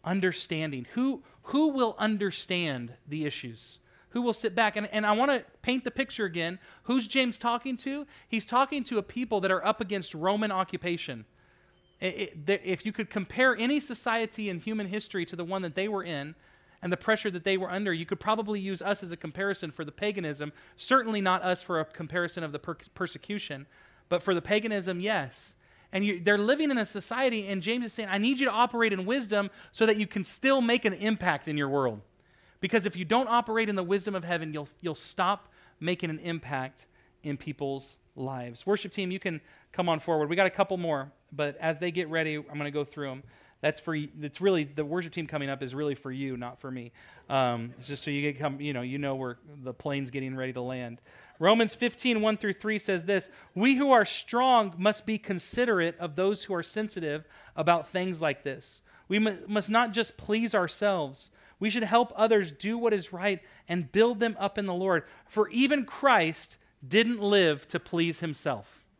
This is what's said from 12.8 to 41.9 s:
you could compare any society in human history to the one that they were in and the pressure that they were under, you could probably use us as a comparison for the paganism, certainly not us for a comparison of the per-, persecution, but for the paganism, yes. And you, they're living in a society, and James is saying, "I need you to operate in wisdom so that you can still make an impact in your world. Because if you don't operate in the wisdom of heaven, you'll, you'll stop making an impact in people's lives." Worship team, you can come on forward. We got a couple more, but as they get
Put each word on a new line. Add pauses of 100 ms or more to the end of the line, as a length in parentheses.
you
could
compare
any
society
in
human
history
to
the
one
that
they
were
in (460)
and
the
pressure
that
they
were
under,
you
could
probably
use
us
as
a
comparison
for
the
paganism, (240)
certainly
not
us
for
a
comparison
of
the
per-, (180)
persecution, (400)
but
for
the
paganism,
yes. (360)
And
you,
they're
living
in
a
society,
and
James
is
saying,
"I
need
you
to
operate
in
wisdom (240)
so
that
you
can
still
make
an
impact
in
your
world. (640)
Because
if
you
don't
operate
in
the
wisdom
of
heaven,
you'll, (120)
you'll
stop (280)
making
an
impact (360)
in
people's (180)
lives."
Worship
team,
you
can (320)
come
on
forward.
We
got
a
couple
more, (200)
but
as
they
get